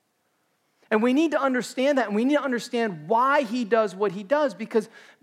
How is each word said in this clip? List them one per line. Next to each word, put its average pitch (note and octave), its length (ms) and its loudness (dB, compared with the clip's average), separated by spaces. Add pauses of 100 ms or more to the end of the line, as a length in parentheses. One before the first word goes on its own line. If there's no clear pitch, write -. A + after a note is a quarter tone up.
(880)
And G#3+ 120 2
we B3 120 2
need D4+ 180 2
to C#4+ 80 0
understand C4 600 0
that, A3 80 0
and G3+ 80 -2
we A3+ 100 2
need D4 100 2
to C4+ 80 0
understand A3+ 640 -4
why C4+ 360 2
he A#3+ 220 -4
does G#3 300 0
what G3 180 -2
he G3+ 100 -10
does, C4+ 320 0
because A3 340 -2 (340)